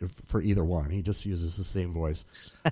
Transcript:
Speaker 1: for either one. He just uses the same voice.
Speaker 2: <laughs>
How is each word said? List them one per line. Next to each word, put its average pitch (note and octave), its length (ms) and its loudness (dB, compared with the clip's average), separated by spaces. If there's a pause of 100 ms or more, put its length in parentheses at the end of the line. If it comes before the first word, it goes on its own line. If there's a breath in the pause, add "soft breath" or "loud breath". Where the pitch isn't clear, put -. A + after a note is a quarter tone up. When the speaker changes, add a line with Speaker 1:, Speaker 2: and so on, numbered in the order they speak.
(260)
Speaker 1:
for G#2 160 0
either G2 200 4
one. D#2+ 280 2
He F#2+ 120 0
just G2 220 -2
uses E2+ 320 -2
the G2 80 -4
same F2 300 -2
voice. D#2+ 360 -2
Speaker 2:
<laughs> - 40 -20 (380 loud breath)